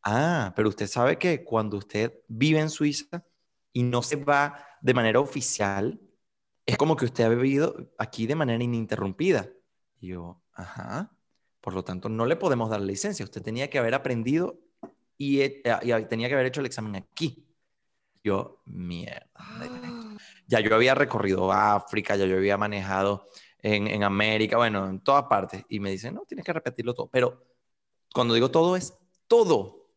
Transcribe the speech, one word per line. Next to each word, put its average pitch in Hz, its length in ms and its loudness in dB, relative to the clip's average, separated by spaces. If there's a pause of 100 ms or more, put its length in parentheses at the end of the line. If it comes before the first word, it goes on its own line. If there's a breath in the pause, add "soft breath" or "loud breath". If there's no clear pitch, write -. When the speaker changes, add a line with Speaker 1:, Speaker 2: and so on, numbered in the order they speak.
Speaker 1:
"Ah, 123 520 0
pero 107 140 2
usted 98 180 -4
sabe 135 320 2
que 170 240 0
cuando 107 340 -2
usted 107 360 -4 (140)
vive 151 320 4
en 156 100 0
Suiza 147 560 -4 (480)
y 123 100 0
no 123 200 2
se 151 140 -4
va 143 480 0 (160 loud breath)
de 127 120 4
manera 113 260 4
oficial, 117 800 -2 (640)
es 127 120 0
como 156 200 4
que 131 80 0
usted 117 200 0
ha 110 40 4
vivido 135 680 0
aquí - 300 -6
de 143 80 0
manera 123 280 0
ininterrumpida". 113 880 -2 (520)
Y 90 80 -12
yo, 87 320 -14 (120)
"Ajá. 110 580 -10 (500)
Por 92 120 -8
lo 92 100 -4
tanto, 92 260 -8
no 113 160 0
le 151 120 2
podemos 120 320 0
dar 107 120 -2
la 98 60 -4
licencia. 139 380 -6
Usted - 180 -12
tenía 123 260 -6
que 147 100 -2
haber 117 160 0
aprendido 131 640 -2 (580)
y, 139 240 0
eh, 139 200 -2 (220)
y 113 220 0
tenía 113 240 -4
que 139 60 0
haber 131 120 2
hecho 139 140 -4
el 131 60 -4
examen 107 280 -8
aquí". - 500 -8 (800)
Yo, - 420 -4
"Mierda". 87 720 -12
Speaker 2:
Ah. 233 800 -14 (320 loud breath)
Speaker 1:
Ya 117 120 4
yo 110 160 4
había 127 200 6
recorrido 98 560 2
África, 104 640 2
ya 98 100 2
yo 92 120 2
había 101 200 2
manejado 98 680 -2 (340 loud breath)
en, 104 260 0
en 104 160 -2
América, 107 540 2
bueno, 104 320 0
en 95 120 -8
todas 139 240 4
partes. 98 440 -2
Y 107 100 -6
me 98 120 -4
dicen, 101 240 -8
"No, 381 100 -14
tienes - 200 -12
que 175 80 -4
repetirlo 123 400 -6
todo". - 160 -8
Pero 123 360 0 (680)
cuando 120 200 2
digo 123 180 4
todo, 170 240 4
es 185 180 -6 (340)
todo 180 680 2